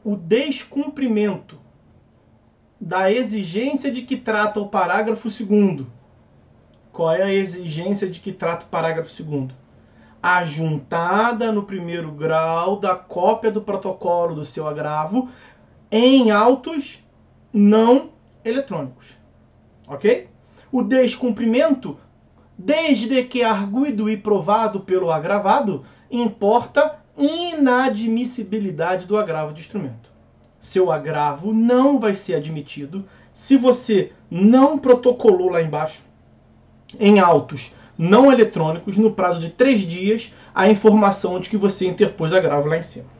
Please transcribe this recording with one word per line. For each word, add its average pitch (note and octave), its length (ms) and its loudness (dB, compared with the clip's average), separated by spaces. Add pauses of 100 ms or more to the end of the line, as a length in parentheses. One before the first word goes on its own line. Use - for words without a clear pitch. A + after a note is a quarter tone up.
O G#3 140 -4
descumprimento A3+ 1400 -4 (1200)
da F#3+ 320 0
exigência A3+ 800 -4
de B3 120 -8
que C4+ 120 -6
trata G#3+ 440 -4
o G3+ 100 -8
parágrafo G#3 600 -2
segundo. G3 600 0 (1000)
Qual E3 180 -2
é F3+ 120 0
a G3 100 0
exigência F3+ 760 -4
de - 120 -14
que F#3+ 100 -10
trata E3+ 340 -6
o - 40 -20
parágrafo D#3+ 400 -4
segundo? C#3+ 440 -10 (680)
A F3+ 200 2
juntada E3+ 1080 -2
no G#3 120 -2
primeiro E3+ 480 -10
grau E3 680 -2
da F#3 160 -2
cópia G3+ 560 -2
do G3+ 100 -4
protocolo F3 760 -4
do D3 100 -10
seu D3+ 220 -10
agravo D3+ 640 -4 (600)
em A#3+ 400 4
autos B3+ 720 0 (480)
não A3 560 4 (340)
eletrônicos. F#3+ 720 -8 (680)
Ok? - 440 -2 (420)
O B3 100 0
descumprimento, A#3 1160 0 (600)
desde B3+ 680 0
que B3 200 -4
arguido G#3+ 680 -2
e A3 80 -2
provado G#3 640 0
pelo F3+ 320 -2
agravado, F#3+ 720 0 (240)
importa A#3+ 880 0 (200)
inadmissibilidade A3+ 1900 -2
do G#3 120 -2
agravo D#3 360 -4
de D#3 60 -18
instrumento. C#3 500 -12 (500)
Seu F#3 320 -2
agravo D3 600 -4
não B3 460 2
vai G#3+ 140 0
ser F3+ 220 -6
admitido D3+ 720 -10 (280)
se - 220 0
você A#3+ 560 2 (180)
não B3+ 480 4
protocolou A#3+ 720 4
lá E3+ 120 0
embaixo, D3+ 420 -6 (960)
em G#3 200 8
autos D#3+ 540 2 (240)
não A3 340 8
eletrônicos, F#3+ 640 0
no G#3+ 140 4
prazo F3+ 280 -2
de E3 100 -8
três B3 320 2
dias, F#3 520 -4 (220)
a G3 140 4
informação G3+ 680 4
de - 100 -12
que G#3+ 80 -4
você G3 280 -2
interpôs E3+ 460 -2
agravo D3 380 0
lá D#3+ 80 -2
em E3+ 40 -4
cima. - 260 -16 (120)